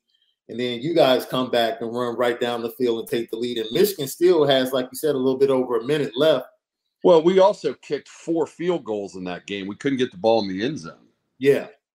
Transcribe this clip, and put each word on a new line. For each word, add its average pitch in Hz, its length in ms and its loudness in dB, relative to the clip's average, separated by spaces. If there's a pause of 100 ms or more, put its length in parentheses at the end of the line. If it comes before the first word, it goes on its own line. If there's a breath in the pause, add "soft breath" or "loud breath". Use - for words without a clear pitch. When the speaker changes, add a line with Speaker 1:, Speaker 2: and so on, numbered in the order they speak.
(480)
Speaker 1:
And 113 120 -10
then 123 200 -6
you 151 140 -4
guys 135 320 4
come 127 240 -4
back 113 320 -2
and 113 100 -6
run 120 260 -4
right 120 220 0
down 120 220 -4
the 117 80 -6
field 117 300 -2
and 107 80 -10
take 117 240 -6
the 113 60 -6
lead. 120 200 -4
And 110 140 -4
Michigan 160 360 0
still 170 380 4
has, 131 280 2
like 127 180 -2
you - 60 -14
said, 147 180 -2
a - 20 -2
little 131 220 0
bit 139 100 4
over 127 280 0
a 113 60 -4
minute 135 320 -2
left. 147 300 2 (580)
Speaker 2:
Well, 170 200 6
we 190 160 4
also 185 340 2
kicked - 340 -10
four 165 380 -4
field 165 400 -4
goals 101 300 -6
in 95 80 -10
that 87 240 -8
game. 98 200 -8
We 101 80 -10
couldn't 139 220 -4
get 123 140 -4
the 95 60 -20
ball 110 260 2
in 101 40 -6
the 95 160 -6
end 143 140 -6
zone. 80 300 -18 (320)
Speaker 1:
Yeah. 131 280 2 (280)